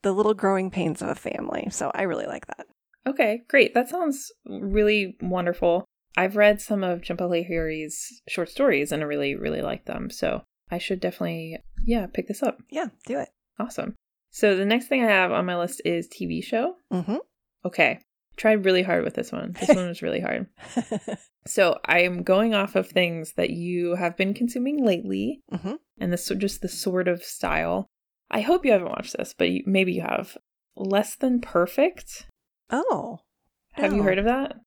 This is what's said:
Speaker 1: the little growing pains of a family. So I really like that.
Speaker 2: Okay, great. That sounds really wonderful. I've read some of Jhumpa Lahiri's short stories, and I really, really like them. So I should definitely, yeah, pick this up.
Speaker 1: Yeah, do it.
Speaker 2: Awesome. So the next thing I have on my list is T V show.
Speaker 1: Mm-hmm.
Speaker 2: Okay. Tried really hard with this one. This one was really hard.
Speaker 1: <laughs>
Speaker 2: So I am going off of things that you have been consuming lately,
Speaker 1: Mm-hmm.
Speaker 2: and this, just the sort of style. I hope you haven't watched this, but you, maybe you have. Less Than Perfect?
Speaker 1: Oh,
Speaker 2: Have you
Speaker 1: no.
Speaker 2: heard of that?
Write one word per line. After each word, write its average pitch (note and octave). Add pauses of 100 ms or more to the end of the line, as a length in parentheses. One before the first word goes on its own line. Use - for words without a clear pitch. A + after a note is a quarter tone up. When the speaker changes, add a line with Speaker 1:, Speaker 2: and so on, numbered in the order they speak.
Speaker 1:
the G3
little G#3
growing G3
pains F3
of -
a -
family. -
So -
I -
really F3
like -
that. - (400)
Speaker 2:
Okay, A#3+
great. -
That C4
sounds D#4 (140)
really G3+
wonderful. F3 (300)
I've F#3+
read G#3
some G3+
of F3+
Jhumpa F3
Lahiri's E3
short E3+
stories, D3+
and D#3
I D3+
really, C#3+
really -
like -
them. -
So - (280)
I F3
should F#3
definitely, E3 (280)
yeah, A#3
pick -
this -
up. - (100)
Speaker 1:
Yeah, D#4 (180)
do C#4
it. - (300)
Speaker 2:
Awesome. - (360)
So G3+
the G3
next A#3
thing C4
I A3+
have F#3
on F3+
my F3+
list F3
is E3+
T -
V E3
show. C#4 (180)
Speaker 1:
Mm-hmm. G3 (480)
Speaker 2:
Okay. E3 (360)
Tried G#3+
really F#3
hard F3
with -
this -
one. -
This -
one F3+
was F3
really F3
hard. - (300)
Speaker 1:
<laughs> A#3 (600)
Speaker 2:
So F3+
I F3
am F3+
going G#3
off G3+
of F#3
things E3+
that -
you F3
have F3
been G3
consuming B3+
lately, G3 (100)
Speaker 1:
Mm-hmm. F#3+ (240)
Speaker 2:
and F3+
this, - (100)
just G3
the F#3+
sort F3+
of F3+
style. E3+ (420)
I G#3+
hope E4
you B3
haven't F3+
watched -
this, -
but F3+
you, -
maybe F#3+
you F3+
have. - (380)
Less G3
Than B3
Perfect? - (420)
Speaker 1:
Oh, B3 (540)
Speaker 2:
Have G3
you G3+
Speaker 1:
no. G3+
Speaker 2:
heard F#3+
of G3+
that? C4